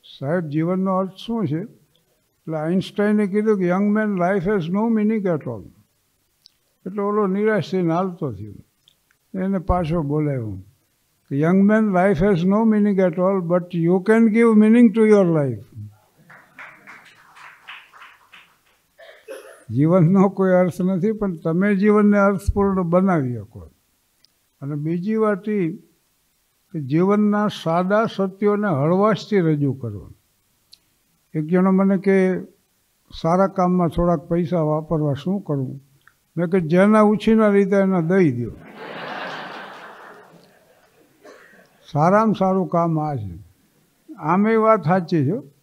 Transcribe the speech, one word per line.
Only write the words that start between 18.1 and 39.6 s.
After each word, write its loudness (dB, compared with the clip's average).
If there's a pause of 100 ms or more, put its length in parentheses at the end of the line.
જીવનનો 4
કોઈ 0
અર્થ 2
નથી, -2
પણ -6
તમે 0
જીવનને 4
અર્થપૂર્ણ 0
બનાવી 0
શકો. -16 (880)
અને -8
બીજી -4
વાત 0
એ -2 (960)
કે -8
જીવનના 0
સાદા -2 (100)
સત્યોને -2
હળવાશથી 0
રજૂ 0
કરવા. -12 (1200)
એક -4
જણો 2
મને 2
કે, 2 (840)
"સારા 2
કામમાં 0
થોડાક 0
પૈસા -2
વાપરવા -2
શું -4
કરવું?" -6 (560)
મેં -2
કે, 0
"જેના 4
ઉછીના 4
લીધા 2
એના 2
દઈ 2
દ્યો." -6 (3500)